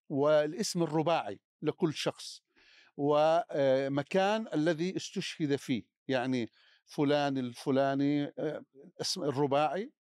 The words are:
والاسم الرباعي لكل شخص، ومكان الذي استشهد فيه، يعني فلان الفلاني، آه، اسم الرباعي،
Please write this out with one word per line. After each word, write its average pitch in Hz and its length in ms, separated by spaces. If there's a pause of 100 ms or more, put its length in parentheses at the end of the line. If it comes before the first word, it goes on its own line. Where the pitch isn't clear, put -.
والاسم 151 760
الرباعي 147 560 (220)
لكل 151 320
شخص، - 480 (560)
ومكان 147 1600
الذي 165 440
استشهد 156 580
فيه، 127 280 (240)
يعني 127 420 (360)
فلان 143 520
الفلاني، 139 1000
آه، 151 240 (380)
اسم 165 220
الرباعي، 147 680 (240)